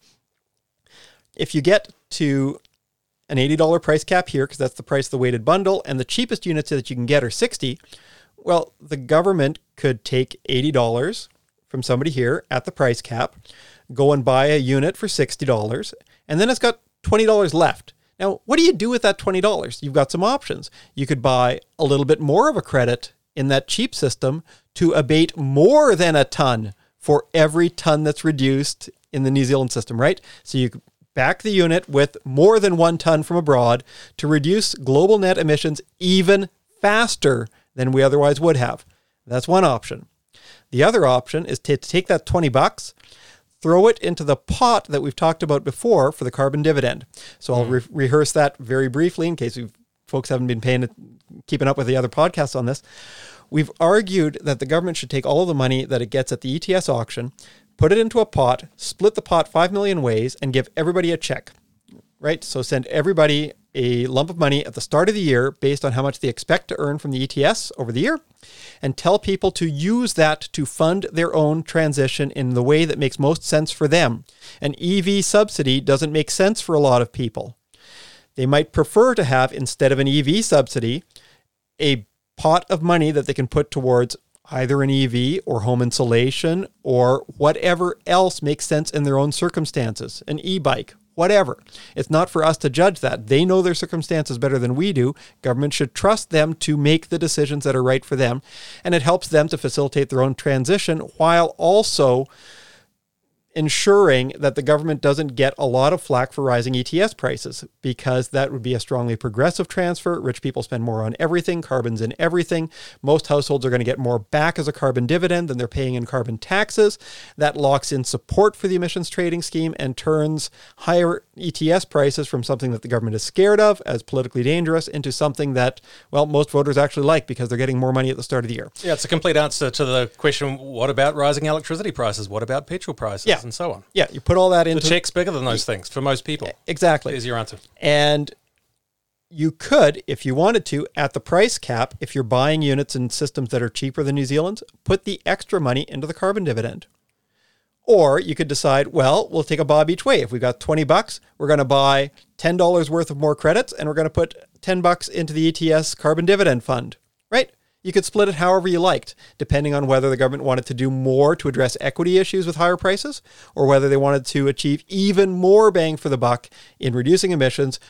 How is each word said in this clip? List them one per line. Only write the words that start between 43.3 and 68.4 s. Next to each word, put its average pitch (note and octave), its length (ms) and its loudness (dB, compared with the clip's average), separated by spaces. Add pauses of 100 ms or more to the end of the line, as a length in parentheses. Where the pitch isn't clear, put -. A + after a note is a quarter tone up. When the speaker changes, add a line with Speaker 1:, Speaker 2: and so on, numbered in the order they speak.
Speaker 1:
throw F3 260 4
it A#3 120 2
into E3+ 240 -4
the C#3+ 120 2
pot - 540 0
that C#3+ 120 -2
we've C#3 140 -6
talked D#3+ 280 0
about D3 200 0
before D3+ 480 2
for - 120 -10
the A#2+ 80 -4
carbon C#3 300 -2
dividend. C#3+ 440 0 (340)
So - 140 -4
I'll A#2+ 120 2
Speaker 2:
Mm. A#2+ 60 -4
Speaker 1:
re-, B2 200 -2
rehearse C#3+ 400 2
that D3 260 0
very C3 320 -2
briefly E3 380 -2
in E3+ 80 -2
case A#2 200 -6
you A#2+ 160 -14 (360)
folks C3+ 220 -6
haven't B2+ 180 -2
been A#2 140 -4
paying, B2+ 280 0 (580)
keeping C3+ 200 -2
up C#3 100 0
with C3 100 -4
the B2+ 80 0
other B2+ 140 -2
podcasts D#3 460 -2
on B2+ 100 -4
this. C3 180 -6 (640)
We've D3+ 300 -2
argued F#3 600 2
that C#3 180 -4
the C#3 60 -4
government E3 320 -2
should B2+ 120 -10
take C3+ 160 -4
all C#3+ 160 2
of F#3 60 0
the E3+ 60 -2
money C3 320 0
that C3 160 -2
it A2+ 80 -8
gets C3 220 -2
at B2 100 -6
the C3 80 -8
E C#3+ 100 -4
T F3+ 140 -2
S F#3 160 0
auction, A#2+ 420 -4 (460)
put D#3 140 4
it G3+ 60 4
into A3+ 220 2
a G#3+ 60 4
pot, B2+ 400 0 (100)
split - 400 0
the - 60 -4
pot - 260 0
five F3 240 2
million G3 300 0
ways, A#2+ 340 0
and C3+ 180 -6
give C3 220 0
everybody E3+ 360 0
a E3 60 -2
check, - 340 -8 (680)
right? D#3 240 -4
So - 180 -6
send B2+ 260 -4
everybody D3+ 640 2 (220)
a B2 300 0
lump C3 240 0
of E3+ 80 -10
money C#3+ 260 2
at - 120 -12
the C3 60 -8
start E3 280 0
of G#3+ 60 0
the G#3 60 -4
year C3+ 280 2
based C#3 340 -2
on C3 100 -2
how C3 100 -2
much C#3 160 -4
they C#3 80 -4
expect - 400 -2
to - 100 -8
earn D3 220 -4
from C#3+ 100 -10
the C3 140 -4
E - 20 -4
T C#3 180 -2
S G3 340 0
over A#2 140 -6
the A#2+ 100 -2
year, C#4+ 200 -2 (600)